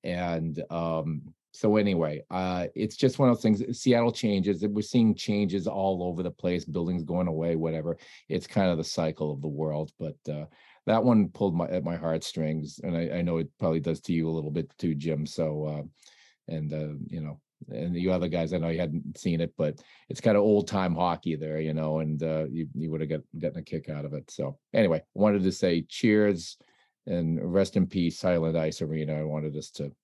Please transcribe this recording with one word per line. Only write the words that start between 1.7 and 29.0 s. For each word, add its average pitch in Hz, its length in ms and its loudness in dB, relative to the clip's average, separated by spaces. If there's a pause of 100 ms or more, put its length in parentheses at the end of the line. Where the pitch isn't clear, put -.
anyway, 82 540 2
uh, 90 440 -2
it's 107 220 -2
just 127 200 4
one 135 120 6
of 120 80 4
those - 60 -10
things. 110 360 2
Seattle 117 320 4
changes. 98 560 0
We're 104 140 -2
seeing 110 340 4
changes 98 520 0
all 95 360 0
over 90 180 -2
the 87 100 -2
place, 87 340 -2
buildings 85 380 -2
going 90 240 0
away, 82 280 0
whatever. 80 420 -2 (300)
It's - 180 -4
kind 95 240 2
of 85 80 2
the 78 60 -2
cycle 78 480 -2
of 69 100 -6
the 73 60 -4
world. 76 500 -4
But, 80 200 -8 (120)
uh, 76 160 -6 (400)
that 110 180 2
one 110 260 6
pulled 98 260 0
my, 85 140 0
at 90 160 -2
my 85 100 -2
heartstrings, 80 880 -4
and 87 140 -2
I, 85 220 -2
I - 20 0
know 85 160 0
it 80 200 -2
probably 82 220 2
does 80 220 -2
to - 120 -2
you 82 140 2
a 80 80 0
little 76 160 -4
bit - 260 -4
too, 80 180 0
Jim. 76 300 -2
So, 76 400 -2
uh, 76 180 -6 (640)
and, 78 260 -6
uh, 76 220 -6 (120)
you 82 140 -8
know, 73 180 -8 (320)
and 87 240 -4
you 92 160 0
other 87 160 2
guys, 82 260 -2
I 92 40 0
know 80 120 0
you 82 100 0
hadn't 78 380 -4
seen 85 240 0
it, 82 160 -2
but 78 240 -2 (280)
it's - 120 -8
kinda 104 180 6
old 104 280 6
time 92 260 0
hockey 85 420 0
there, 78 240 -4
you 78 140 -2
know, 78 260 0
and, 78 220 -2
uh, 78 300 0
you, 80 240 -4
you 80 160 -4
would 78 100 -2
have 76 80 -4
got, 78 120 -2 (180)
gotten 76 200 -4
a 76 40 -10
kick 78 260 -8
out 73 160 -6
of 71 80 -8
it. 71 160 -8
So 71 300 -8 (140)
anyway, 87 280 4 (120)
wanted 101 300 4
to 92 80 4
say 87 360 2
cheers 107 680 2 (500)
and 82 340 0
rest 92 360 2
in 90 100 4
peace, 87 340 0
Highland 82 360 2
Ice 78 240 -2
Arena. 78 340 -2